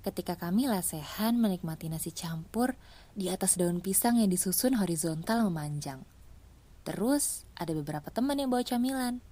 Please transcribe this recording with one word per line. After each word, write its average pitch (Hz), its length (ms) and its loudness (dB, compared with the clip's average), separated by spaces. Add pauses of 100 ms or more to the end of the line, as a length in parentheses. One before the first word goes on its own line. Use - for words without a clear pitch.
Ketika 180 320 -4
kami 185 320 0
lesehan 208 720 0
menikmati 170 480 0
nasi 160 240 -6
campur 170 640 -4 (400)
di 180 160 -2
atas 185 240 2
daun 175 240 2
pisang 233 400 4
yang 208 80 6
disusun 185 480 2
horizontal 175 720 2
memanjang. 147 560 -4 (800)
Terus, 247 720 0
ada 165 160 -4
beberapa 151 400 -4
teman 277 240 0
yang 269 160 0
bawa 247 80 4
camilan 247 720 -2